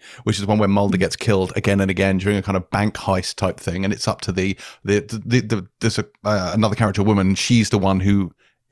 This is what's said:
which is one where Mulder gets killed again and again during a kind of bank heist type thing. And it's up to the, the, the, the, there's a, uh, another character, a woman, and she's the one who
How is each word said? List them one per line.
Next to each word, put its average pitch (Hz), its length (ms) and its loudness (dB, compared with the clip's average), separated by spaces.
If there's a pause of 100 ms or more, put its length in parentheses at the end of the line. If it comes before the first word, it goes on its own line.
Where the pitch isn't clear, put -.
(240)
which 107 160 0
is 101 80 -6
one 107 100 2
where 104 100 2
Mulder 101 300 2
gets 92 180 0
killed 95 400 0
again 98 260 2
and 95 100 0
again 95 260 0
during 98 200 0
a 95 40 -2
kind 98 160 -2
of 90 140 -6
bank 104 240 0
heist - 400 -4
type 92 240 -4
thing. 92 240 -6
And 98 100 0
it's - 140 -8
up - 140 -4
to - 100 -4
the, 92 260 -2 (260)
the, 101 180 2 (220)
the, 120 180 2
the, 104 260 -4 (140)
there's 113 180 0
a, - 60 -4 (180)
uh, 101 320 0
another 107 200 2
character, 101 260 0
a - 20 2
woman, 98 240 4
and 95 100 2
she's 117 320 2
the 113 80 2
one 95 220 2
who 98 340 2 (380)